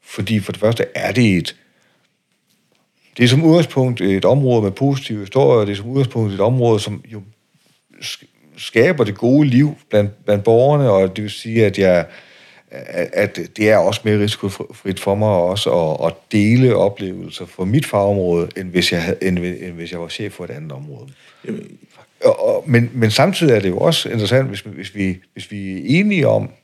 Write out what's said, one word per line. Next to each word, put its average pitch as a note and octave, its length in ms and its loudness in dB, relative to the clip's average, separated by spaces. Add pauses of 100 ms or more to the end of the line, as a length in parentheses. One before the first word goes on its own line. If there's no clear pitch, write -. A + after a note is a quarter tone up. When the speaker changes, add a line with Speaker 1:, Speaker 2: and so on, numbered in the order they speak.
Speaker 1:
Fordi G#2 360 -4
for F#2 120 -8
det - 100 -10
første A2+ 240 0 (100)
er F#2+ 160 -4
det G#2+ 260 2
et, - 180 -4 (1600)
det A#2+ 60 2
er B2 40 4
som C3+ 160 4
udgangspunkt D3 580 2
et F#2+ 240 0
område B2+ 360 4
med G2 100 0
positive C3+ 480 -2
historier, A#2+ 460 2
det G2+ 60 -4
er G2+ 40 -4
som G2+ 140 -10
udgangspunkt A#2+ 440 -2
et F#2+ 60 -6
område, A#2 400 2
som G#2 280 -8
jo A2 140 -16 (800)
sk-, - 260 -14 (300)
skaber C3+ 460 2
det G#2 120 -2
gode C3+ 320 4
liv C3+ 280 4 (140)
blandt, G#2 360 0
blandt G2+ 180 0
borgerne, C3 460 4
og F#2+ 260 2
det G#2+ 80 -6
vil G#2 80 -8
sige, A2+ 340 0
at G2 140 0
jeg, F2+ 260 4 (680)
at, E2 420 -8
at F#2 440 -4
det G#2+ 120 2
er G#2+ 80 6
også F#2+ 260 0
mere G#2+ 160 2
risikofrit G2+ 800 -6
for G2 160 0
mig G#2+ 140 0
også F#2 420 0
at, D#2+ 360 0
at E2 60 -2 (180)
dele A2+ 440 4
oplevelser F#2 680 -4
for F#2 200 -8
mit B2+ 200 0
fagområde, F#2 720 0
end F#2 120 -10
hvis F2 220 0
jeg E2+ 120 -2
havde, F#2+ 180 -2
end, F#2 180 0
end F2 340 -8
hvis E2+ 180 -12
jeg E2+ 100 -10
var E2+ 60 -10
chef G2+ 260 -12
for F2+ 100 -14
et E2 80 -14
andet D2+ 200 -12
område. C#2+ 360 -16 (380)
Speaker 2:
Jamen. - 320 -12 (460)
Speaker 1:
Og, A2 220 2 (100)
og, G2+ 140 -8
men, A#2+ 240 2
men A2+ 180 0
samtidig D#3+ 440 2
er G#2+ 40 2
det G2 100 -2
jo F2+ 80 -2
også - 320 0
interessant, A#2 380 0
hvis, G2 120 -10
hvis F#2+ 360 -16
vi, F#2+ 220 -2 (160)
hvis - 180 -18
vi G2 260 -10
er E2 40 -10 (180)
enige G3 280 0
om G#2+ 220 0 (140)